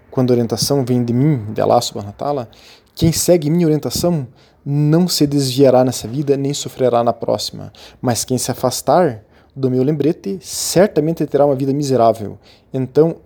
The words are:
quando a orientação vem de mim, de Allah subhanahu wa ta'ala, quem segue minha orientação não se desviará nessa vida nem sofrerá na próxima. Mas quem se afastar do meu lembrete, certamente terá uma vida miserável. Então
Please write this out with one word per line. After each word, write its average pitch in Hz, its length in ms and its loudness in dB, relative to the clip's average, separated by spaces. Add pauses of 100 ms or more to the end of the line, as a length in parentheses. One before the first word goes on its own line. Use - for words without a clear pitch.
(120)
quando 127 180 0
a 123 40 4
orientação 120 500 0
vem 123 200 0
de 117 80 -2
mim, 123 400 0
de 104 80 -8
Allah 110 200 2
subhanahu 104 320 -10
wa - 40 -20
ta'ala, 139 320 -6 (460)
quem 165 180 0
segue 160 380 2
minha 170 160 2
orientação 151 600 -2 (380)
não 151 440 2
se 156 180 0
desviará 131 580 4
nessa 123 220 -4
vida 135 300 -2
nem 139 180 -4
sofrerá 120 480 -2
na 120 100 0
próxima. 107 600 -6 (280)
Mas 120 240 -2
quem 127 140 -2
se - 120 -6
afastar 131 720 0 (300)
do 131 160 -2
meu 127 120 0
lembrete, 160 580 -2
certamente 165 840 0
terá 139 180 2
uma 143 120 2
vida 135 160 -2
miserável. 113 680 0 (340)
Então 143 540 0